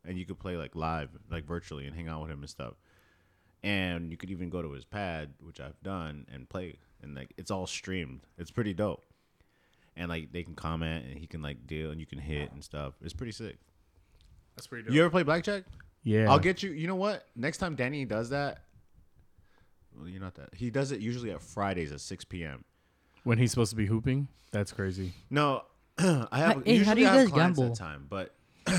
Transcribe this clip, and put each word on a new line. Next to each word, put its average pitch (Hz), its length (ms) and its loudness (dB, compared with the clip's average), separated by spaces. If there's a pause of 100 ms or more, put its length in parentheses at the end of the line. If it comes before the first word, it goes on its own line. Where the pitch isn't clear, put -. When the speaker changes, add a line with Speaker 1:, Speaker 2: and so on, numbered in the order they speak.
Speaker 1:
and 90 120 -8
you 90 100 -8
could 87 120 -10
play, 90 180 -8
like, 73 180 -10
live, 80 340 -4 (220)
like, 80 140 -6
virtually 76 420 -8
and 73 80 -12
hang 82 120 -10
out 78 140 -8
with 80 100 -8
him 71 100 -10
and 69 80 -14
stuff. 64 240 -12 (920)
And 90 480 -2
you 82 60 -10
could 92 120 -10
even 87 220 -6
go 87 100 -4
to 78 120 -6
his 67 120 -14
pad, 82 560 -8
which 80 180 -20
I've 73 220 -14
done, 80 500 -8
and 67 160 -14
play, 90 300 -10 (240)
and, 71 140 -14
like, 65 200 -14
it's - 140 -14
all 95 160 -2
streamed. 80 560 -8 (160)
It's 87 140 -12
pretty 104 240 -2
dope. 95 280 -2 (960)
And, 85 100 -6
like, 82 220 -6
they 85 120 -6
can 82 100 -12
comment, 80 560 -4
and 69 80 -10
he 80 80 -12
can, 80 160 -10
like, 67 240 -10
deal, 78 240 -6
and 78 100 -8
you 76 60 -10
can 69 140 -12
hit 73 320 -6
and 71 120 -16
stuff. 71 380 -8
It's 82 140 -10
pretty 120 160 -8
sick. - 260 -12 (1000)
Speaker 2:
That's - 120 -18
pretty 117 180 -12
dope. 113 80 0
Speaker 1:
You 151 80 8
ever 170 80 8
play 175 140 4
blackjack? 175 400 0 (400)
Speaker 2:
Yeah. 110 280 6
Speaker 1:
I'll 143 60 12
get 180 240 4
you. 196 100 -4
You 156 140 -4
know 185 100 -2
what? 196 300 -2 (100)
Next 131 220 -2
time 170 180 -2
Danny 131 300 -2
does 113 240 -2
that, 143 300 -2 (1400)
well, 73 100 -16
you're 95 140 -12
not 92 140 -10
that. - 180 -18
He 123 160 -4
does 135 220 0
it 113 80 -4
usually 117 320 -4
at 76 100 -8
Fridays 90 500 -2
at 71 100 -8
six - 220 -12
P 87 200 -8
M. 67 200 -10 (600)
Speaker 2:
When 117 160 4
he's 123 100 6
supposed 117 220 2
to 113 40 -8
be 107 120 2
hooping? 127 400 2 (240)
That's 104 200 -2
crazy. 92 420 -4 (180)
Speaker 1:
No, 143 320 2 (180)
<clears throat> - 160 -14
I 160 360 4
have, 139 300 4
Speaker 3:
Hey, 233 140 8
Speaker 1:
usually 202 80 8
Speaker 3:
how 214 80 6
do 233 80 6
you 262 60 10
Speaker 1:
I - 40 10
have 277 140 10
Speaker 3:
guys 190 80 4
Speaker 1:
clients 165 260 6
Speaker 3:
gamble? 120 140 2
Speaker 1:
that 107 60 -4
time, 76 280 -8
but 95 280 -6 (440)